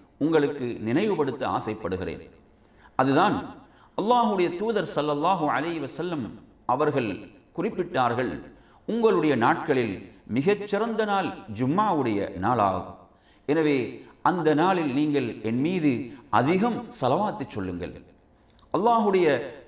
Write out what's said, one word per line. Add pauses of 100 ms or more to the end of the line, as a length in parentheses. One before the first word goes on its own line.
(180)
உங்களுக்கு
நினைவுபடுத்த
ஆசைப்படுகிறேன். (680)
அதுதான் (460)
அல்லாஹுடைய
தூதர்
ஸல்லல்லாஹு
அலைஹி
வஸல்லம் (360)
அவர்கள் (220)
குறிப்பிட்டார்கள், (460)
"உங்களுடைய
நாட்களில் (160)
மிகச்சிறந்த
நாள் (260)
ஜும்மாவுடைய (120)
நாளாகும். (500)
எனவே (160)
அந்த
நாளில்
நீங்கள்
என்
மீது (180)
அதிகம் (160)
ஸலவாத்து
சொல்லுங்கள்." (760)
அல்லாஹுடைய (260)